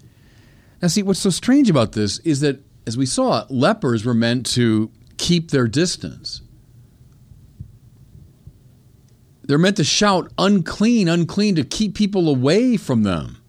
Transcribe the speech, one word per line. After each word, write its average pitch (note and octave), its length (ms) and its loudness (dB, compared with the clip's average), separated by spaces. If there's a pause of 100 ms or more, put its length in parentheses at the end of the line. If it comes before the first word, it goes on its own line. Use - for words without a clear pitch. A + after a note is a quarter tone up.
(800)
Now, F3 80 0
see, G#3 140 0
what's G3 180 0
so G3 100 0
strange B3+ 380 2
about B2 240 2
this G#2 280 -2
is C#3+ 200 0
that, C#3+ 220 -2 (240)
as A2+ 100 -6
we C3+ 80 0
saw, D#3+ 460 0
lepers B2+ 540 0
were B2 100 0
meant A#2 320 0
to A2 440 0 (260)
keep E3+ 340 -2
their B2+ 180 2
distance. - 720 -6 (3000)
They're C#3+ 140 2
meant F#3+ 180 4
to D#3+ 80 2
shout, F#3+ 540 0
"Unclean, G3+ 720 0
unclean," F3 480 0
to C#3+ 80 -2
keep - 300 -4
people G3 340 0
away E3+ 500 2
from A#2 240 0
them. D#2+ 340 -2 (120)